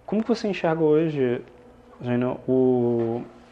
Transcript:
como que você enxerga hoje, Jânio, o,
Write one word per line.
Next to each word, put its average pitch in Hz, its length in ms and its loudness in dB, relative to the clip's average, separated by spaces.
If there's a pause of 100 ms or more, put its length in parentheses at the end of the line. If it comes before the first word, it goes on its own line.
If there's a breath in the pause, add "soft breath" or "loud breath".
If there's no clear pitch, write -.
como 214 180 -2
que - 60 -6
você 214 200 -2
enxerga 165 340 0
hoje, 151 600 2 (580)
Jânio, 123 460 -2
o, 120 760 2 (300)